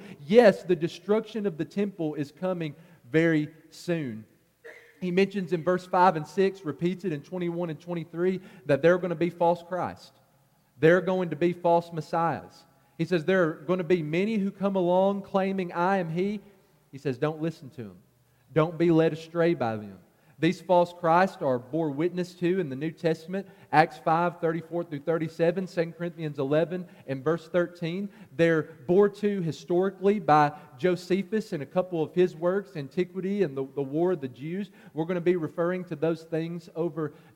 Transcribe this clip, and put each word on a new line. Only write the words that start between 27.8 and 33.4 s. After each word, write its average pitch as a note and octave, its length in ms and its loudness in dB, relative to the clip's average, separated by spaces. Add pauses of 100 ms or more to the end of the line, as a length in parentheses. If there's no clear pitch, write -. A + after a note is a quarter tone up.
They're D#3+ 320 2 (180)
bore G3+ 220 6
to G3+ 320 -2
historically F#3+ 800 0
by D3+ 320 4 (240)
Josephus F#3+ 720 -2
and D#3 100 -6
a C3+ 40 -8
couple F3+ 360 -2
of D3+ 120 -4
his F3 240 2
works, F3+ 400 -2
Antiquity F3+ 640 -4